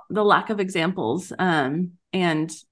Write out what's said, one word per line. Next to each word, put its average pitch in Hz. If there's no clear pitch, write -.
the 214
lack 190
of 208
examples, 180
um, 165
and 160